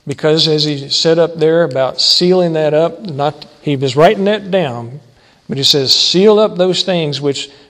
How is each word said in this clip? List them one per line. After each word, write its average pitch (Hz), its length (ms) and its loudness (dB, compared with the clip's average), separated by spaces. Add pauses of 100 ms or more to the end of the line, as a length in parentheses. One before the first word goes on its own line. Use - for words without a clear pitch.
Because 156 400 0
as 151 180 0
he 139 240 -6
said 165 300 0
up 165 200 0
there 160 240 2
about 135 380 -2
sealing 180 540 2
that 156 200 0
up, 165 280 0
not, 147 440 -6 (160)
he 147 140 -2
was 131 200 -2
writing 190 280 4
that 202 260 -2
down, 131 500 -4 (480)
but 131 100 -6
he 139 60 -4
says, 135 280 0
"Seal 208 460 4
up 214 180 0
those 180 260 0
things 156 380 -2
which 143 300 -6 (200)